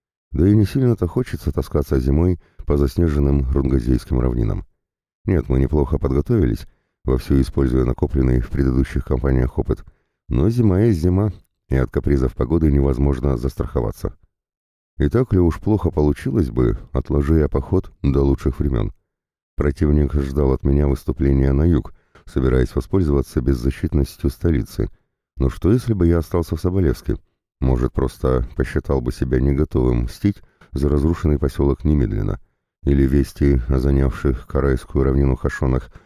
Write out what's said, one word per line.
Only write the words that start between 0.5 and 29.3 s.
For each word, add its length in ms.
не 120
сильно-то 420
хочется 460
таскаться 440
зимой 440
по 100
заснеженным 720
рунгазейским 680
равнинам. 460
Нет, 240
мы 140
неплохо 360
подготовились, 680
вовсю 340
используя 460
накопленный 560
в 80
предыдущих 560
кампаниях 520
опыт – 280
но 220
зима 300
есть 200
зима, 300
и 60
от 140
капризов 460
погоды 360
невозможно 640
застраховаться. 800
И 100
так 240
ли 60
уж 200
плохо 300
получилось 600
бы, 260
отложи 480
я 100
поход 420
до 180
лучших 380
времён? 340
Противник 580
ждал 400
от 100
меня 240
выступления 640
на 120
юг, 320
собираясь 500
воспользоваться 640
беззащитностью 880
столицы. 600
Но 120
что, 220
если 220
бы 120
я 140
остался 360
в 60
Соболевске? 560
Может, 320
просто 640
посчитал 460
бы 100
себя 300